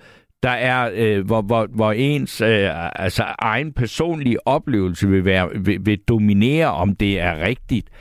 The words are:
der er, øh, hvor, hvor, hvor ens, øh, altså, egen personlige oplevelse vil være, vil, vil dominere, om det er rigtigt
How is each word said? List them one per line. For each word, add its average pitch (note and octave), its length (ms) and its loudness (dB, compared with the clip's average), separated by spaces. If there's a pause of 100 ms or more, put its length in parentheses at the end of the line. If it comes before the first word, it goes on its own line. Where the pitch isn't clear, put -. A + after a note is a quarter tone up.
(460)
der B2+ 60 2
er, B2 440 0
øh, G#2 320 0
hvor, A2 160 0
hvor, A2 240 0
hvor G#2+ 260 0
ens, C3+ 480 -2
øh, G#2+ 280 2 (340)
altså, F#2 200 -2 (160)
egen B2 340 -2
personlige C#3+ 760 -2
oplevelse G2+ 600 0
vil F#2+ 160 4
være, F#2 240 2 (160)
vil, F#2+ 220 0
vil G#2 120 2
dominere, A2+ 680 2
om F#2+ 300 0
det G2+ 240 0
er E2+ 260 -2
rigtigt - 440 -4 (100)